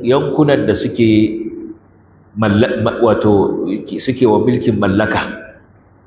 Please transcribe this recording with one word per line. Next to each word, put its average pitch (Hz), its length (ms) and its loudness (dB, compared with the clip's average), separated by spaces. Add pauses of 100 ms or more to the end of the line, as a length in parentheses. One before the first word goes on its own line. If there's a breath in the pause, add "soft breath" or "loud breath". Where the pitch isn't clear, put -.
yankunan 143 600 2
da 107 60 2
suke 110 600 2 (1040)
malla-, 110 420 2
ma-, 113 220 -2
wato, 104 600 2 (340)
suke 127 240 -4
wa 107 160 4
mulkin 120 400 0
mallaka 101 560 -2 (720)